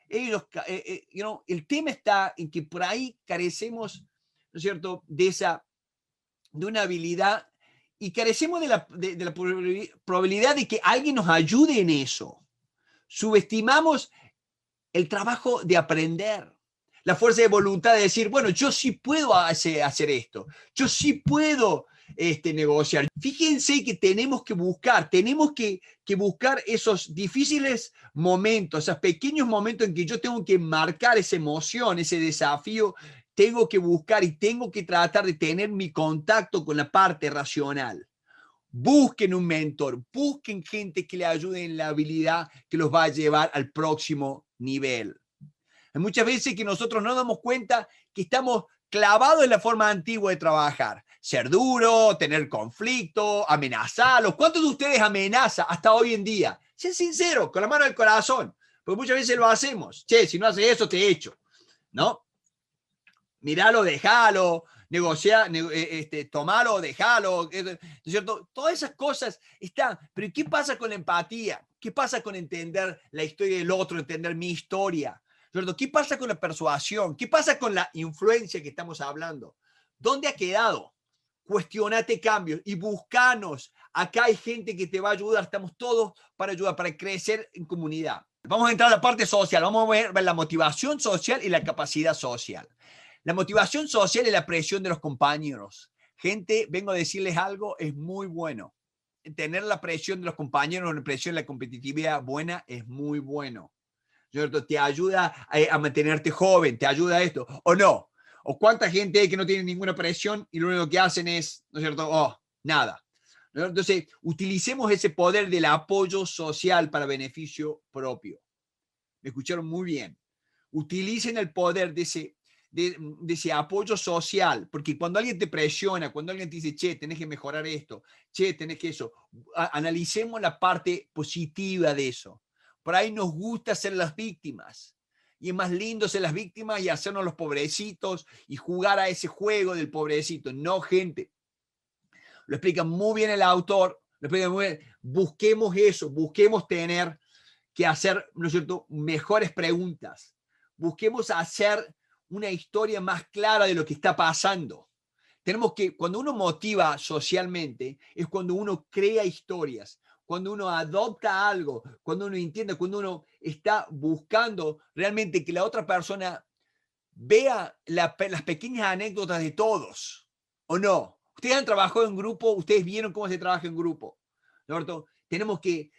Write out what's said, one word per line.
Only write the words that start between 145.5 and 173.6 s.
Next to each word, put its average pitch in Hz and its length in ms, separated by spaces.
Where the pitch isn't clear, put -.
eso, 190 360
busquemos 175 580
tener 175 500
que 170 140
hacer, 190 480
¿no 170 140
es 147 40
cierto?, 175 380
mejores 160 600
preguntas. 170 880
Busquemos 220 540
hacer 202 640
una 202 220
historia 208 500
más 185 280
clara 208 360
de 185 100
lo 156 120
que 151 80
está - 200
pasando. 170 760
Tenemos 220 300
que, 190 240
cuando 180 240
uno 285 140
motiva 180 640
socialmente, 156 1000
es 170 120
cuando 185 280
uno 202 360
crea 208 340
historias, 151 760
cuando 185 280
uno 196 160
adopta 190 760
algo, 156 360
cuando 180 220
uno 196 120
entiende, 180 400
cuando 190 240
uno 190 260
está 202 520
buscando 160 880
realmente 185 500
que 170 80
la 180 120
otra 220 220
persona 185 560
vea 208 720
la 165 320
pe-, 196 140
las 156 100
pequeñas 220 460
anécdotas 185 560
de 156 80
todos, 196 760
¿o 170 140
no? 185 420
Ustedes 254 200
han 277 100
trabajado 240 400
en 202 100
grupo, 220 360
ustedes 190 340
vieron 208 260
cómo 208 160
se 185 80
trabaja 175 300